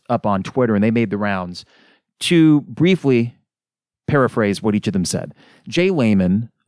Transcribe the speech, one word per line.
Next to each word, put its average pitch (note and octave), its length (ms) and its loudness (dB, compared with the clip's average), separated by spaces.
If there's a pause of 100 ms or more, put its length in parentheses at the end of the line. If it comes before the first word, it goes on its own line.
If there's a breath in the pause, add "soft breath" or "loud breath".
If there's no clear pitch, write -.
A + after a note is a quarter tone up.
up A#2 180 -4
on G2 160 -2
Twitter, A2+ 340 -2
and G2+ 80 0
they A2+ 80 2
made A2+ 180 0
the G2+ 80 -6
rounds. F#2+ 480 -6 (560 soft breath)
To D#3+ 400 4
briefly C3+ 760 0 (720)
paraphrase A#2 560 0
what G#2+ 120 0
each G#2 120 -2
of F#2+ 60 -4
them F#2 100 0
said, - 300 -8 (340 soft breath)
Jay F3 220 0
Lehman A2 600 0 (180)